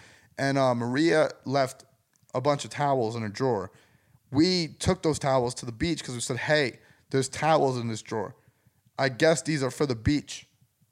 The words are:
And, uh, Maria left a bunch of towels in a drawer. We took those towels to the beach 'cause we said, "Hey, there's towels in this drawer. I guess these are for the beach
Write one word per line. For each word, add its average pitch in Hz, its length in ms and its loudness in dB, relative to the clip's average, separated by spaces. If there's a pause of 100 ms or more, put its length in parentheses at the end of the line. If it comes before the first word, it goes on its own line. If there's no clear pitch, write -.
(380)
And, 139 200 0
uh, 131 180 4
Maria 139 540 2 (160)
left 131 400 -2 (480)
a 127 80 -2
bunch 143 240 0
of - 60 -12
towels 131 440 0
in 117 80 -4
a 107 60 -4
drawer. 104 420 -2 (600)
We 170 380 2 (100)
took 180 240 0
those 151 160 0
towels 131 360 2
to - 100 -12
the 117 80 -8
beach 160 300 -2
'cause 127 120 -10
we 117 60 -6
said, 123 160 -6
"Hey, 147 420 0 (300)
there's 135 180 0
towels 143 500 2
in 117 120 -4
this 110 120 -6
drawer. 101 340 -8 (640)
I 135 120 0
guess 156 320 4
these 151 220 -2
are 123 80 -2
for 151 140 -2
the 127 100 -2
beach 139 520 -2 (440)